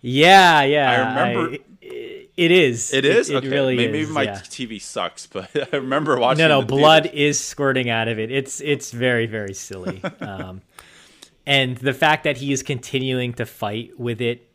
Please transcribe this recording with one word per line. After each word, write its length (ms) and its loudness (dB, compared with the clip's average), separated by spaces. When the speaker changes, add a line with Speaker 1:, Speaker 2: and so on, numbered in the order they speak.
Speaker 1:
Yeah, 600 6
yeah. 280 2
Speaker 2:
I 180 2
remember 480 -2
Speaker 1:
I, 20 -12
it 680 -4
is. 420 2
Speaker 2:
It 100 2
Speaker 1:
It, 120 4
Speaker 2:
is? 140 2
Speaker 1:
it 80 -2
Speaker 2:
Okay. 100 -6
Speaker 1:
really 280 0
Speaker 2:
Maybe 240 -2
Speaker 1:
is, 80 -4
Speaker 2:
my 140 -2
Speaker 1:
yeah. 140 -4
Speaker 2:
T 300 -12
V 120 -12
sucks, 480 -8
but 280 -12
<laughs> 180 -4
I 60 -4
remember 380 -2
watching 280 2
Speaker 1:
No, 40 4
no, 120 4
Speaker 2:
in 80 -4
the 80 -2
Speaker 1:
blood 280 8
Speaker 2:
theater. 140 -8
Speaker 1:
is 220 0
squirting 500 -2
out 160 -2
of 140 -4
it. 100 -6
It's, 300 -6
it's 320 -4
very, 340 0
very 280 -8
silly. 460 -12
Speaker 2:
<laughs> 100 -20
Speaker 1:
Um, 420 -14
and 320 2
the 160 -2
fact 300 2
that 120 -2
he 160 -6
is 100 -2
continuing 720 -4
to 120 -6
fight 520 -8
with 220 -6
it 340 -6